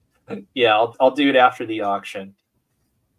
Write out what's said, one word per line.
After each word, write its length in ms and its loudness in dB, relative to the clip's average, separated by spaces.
<laughs> 260 -14
Yeah, 220 2
I'll, 240 0
I'll 120 4
do 180 0
it 60 2
after 300 2
the 160 -6
auction. 540 -8